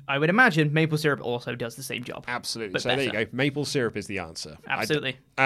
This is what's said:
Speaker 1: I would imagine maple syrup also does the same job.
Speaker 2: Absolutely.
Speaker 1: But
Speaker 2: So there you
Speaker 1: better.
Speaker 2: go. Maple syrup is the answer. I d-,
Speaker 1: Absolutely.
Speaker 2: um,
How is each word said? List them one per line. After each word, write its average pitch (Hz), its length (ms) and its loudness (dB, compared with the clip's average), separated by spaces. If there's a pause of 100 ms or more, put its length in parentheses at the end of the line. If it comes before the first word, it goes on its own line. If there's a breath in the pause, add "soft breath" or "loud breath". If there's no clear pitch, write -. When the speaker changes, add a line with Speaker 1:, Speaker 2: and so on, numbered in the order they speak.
Speaker 1:
I 139 120 0
would 156 100 2
imagine 175 440 6
maple 156 260 2
syrup 147 240 2
also 120 320 -4
does 120 220 -8
the 135 60 -14
same 117 220 -8
job. - 240 -10
Speaker 2:
Absolutely. 117 460 -6
Speaker 1:
But - 80 -2
Speaker 2:
So 131 80 -4
there 123 140 2
you 117 80 -2
Speaker 1:
better. 110 120 0
Speaker 2:
go. - 80 -10
Maple 139 320 0
syrup 127 320 0
is 104 100 -6
the 98 120 -6
answer. 80 480 -10
I - 100 -4
d-, 101 60 0
Speaker 1:
Absolutely. 135 280 0
Speaker 2:
um, 127 60 -8 (300)